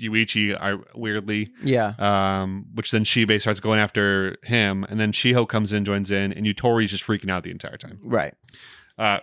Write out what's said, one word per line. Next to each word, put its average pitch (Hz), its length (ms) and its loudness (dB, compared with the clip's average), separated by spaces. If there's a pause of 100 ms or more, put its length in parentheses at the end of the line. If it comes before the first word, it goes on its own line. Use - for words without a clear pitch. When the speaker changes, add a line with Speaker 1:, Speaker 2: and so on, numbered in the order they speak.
Speaker 1:
Yuichi, 107 580 0
I, 98 180 -2 (200)
weirdly. 107 540 -2 (120)
Speaker 2:
Yeah. 113 360 0
Speaker 1:
Um, 98 760 0
which 110 180 -6
then 110 120 4
Shibei 107 360 4
starts 104 200 0
going 107 200 2
after 98 640 2
him. 101 440 0
And 110 120 -2
then 107 120 2
Shiho 123 360 2
comes 107 240 0
in, 104 120 2
joins 98 260 0
in, 98 220 0
and 104 140 -4
Yutori's 113 440 2
just 98 120 -4
freaking 101 280 -2
out 90 120 -2
the 90 80 -12
entire - 260 -12
time. 98 260 -16
Speaker 2:
Right. 104 320 -2 (600)
Speaker 1:
Uh, 107 260 0